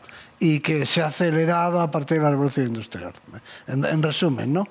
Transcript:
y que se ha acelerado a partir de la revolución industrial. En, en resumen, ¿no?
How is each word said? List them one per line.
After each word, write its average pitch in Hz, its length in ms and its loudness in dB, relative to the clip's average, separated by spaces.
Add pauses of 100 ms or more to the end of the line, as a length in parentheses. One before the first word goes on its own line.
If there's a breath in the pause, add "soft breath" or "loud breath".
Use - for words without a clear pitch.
(380 loud breath)
y 156 220 2
que 151 260 0
se - 160 0
ha 156 60 0
acelerado 170 720 2
a 170 100 2
partir 156 280 0
de 156 60 2
la 147 60 4
revolución 139 380 2
industrial. 107 460 -8 (540 loud breath)
En, 131 180 -2
en 151 180 0
resumen, 139 480 -2
¿no? 190 200 0